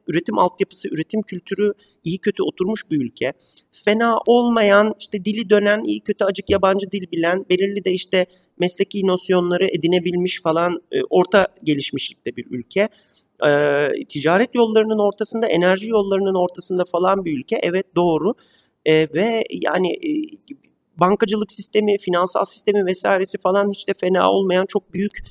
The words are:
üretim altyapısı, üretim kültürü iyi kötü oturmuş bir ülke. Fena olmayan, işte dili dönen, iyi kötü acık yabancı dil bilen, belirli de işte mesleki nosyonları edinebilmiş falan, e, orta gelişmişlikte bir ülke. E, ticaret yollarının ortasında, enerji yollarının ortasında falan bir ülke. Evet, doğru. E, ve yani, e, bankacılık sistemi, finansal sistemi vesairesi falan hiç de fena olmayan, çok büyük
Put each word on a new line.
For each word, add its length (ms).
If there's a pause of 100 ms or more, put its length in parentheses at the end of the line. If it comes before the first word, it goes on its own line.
üretim 300
altyapısı, 520
üretim 320
kültürü 520 (300)
iyi 140
kötü 260
oturmuş 480
bir 100
ülke. 320 (380)
Fena 540
olmayan, 760
işte 260
dili 240
dönen, 340
iyi 160
kötü 260
acık 240
yabancı 420
dil 200
bilen, 380
belirli 340
de 80
işte 340 (340)
mesleki 480
nosyonları 600
edinebilmiş 720
falan, 400 (100)
e, 120
orta 440 (160)
gelişmişlikte 720
bir 140
ülke. 400 (580)
E, 40 (580)
ticaret 460
yollarının 440
ortasında, 480
enerji 400
yollarının 480
ortasında 500
falan 400
bir 140
ülke. 240
Evet, 220 (100)
doğru. 380 (520)
E, 80 (200)
ve 380
yani, 420
e, 180 (840)
bankacılık 540
sistemi, 460
finansal 480
sistemi 400
vesairesi 520
falan 320
hiç 180
de 60
fena 380
olmayan, 340
çok 280
büyük 260 (120)